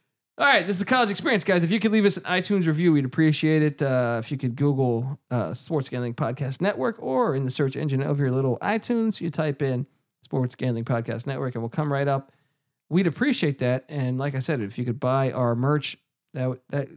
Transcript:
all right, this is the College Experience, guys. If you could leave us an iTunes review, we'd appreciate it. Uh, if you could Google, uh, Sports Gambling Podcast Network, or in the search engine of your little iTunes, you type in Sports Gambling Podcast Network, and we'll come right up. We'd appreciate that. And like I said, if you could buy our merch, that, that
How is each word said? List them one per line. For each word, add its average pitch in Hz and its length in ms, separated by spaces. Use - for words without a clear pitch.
all - 80
right, 220 200
this 196 100
is 175 40
the 202 40
College 247 240
Experience, 202 340
guys. 180 220
If 165 60
you 214 100
could 220 120
leave 214 120
us 196 140
an - 60
iTunes 180 420
review, 160 260
we'd 143 140
appreciate 156 560
it. 151 180
Uh, 127 420
if - 80
you 139 60
could 123 200
Google, 131 640
uh, 101 240
Sports 143 340
Gambling 123 260
Podcast 131 460
Network, 214 380
or 247 360
in 135 120
the 127 40
search 131 260
engine 135 260
of 143 180
your 135 100
little 131 300
iTunes, 220 640
you 160 80
type 151 320
in 135 240
Sports 131 340
Gambling 117 300
Podcast 117 420
Network, 135 280
and 113 80
we'll 117 80
come 151 200
right 139 180
up. 135 220
We'd 180 160
appreciate 175 540
that. 127 280
And 131 300
like 139 160
I 131 60
said, 135 200
if 101 160
you 123 80
could 120 160
buy 131 320
our 120 220
merch, 139 420
that, 127 240
that 143 280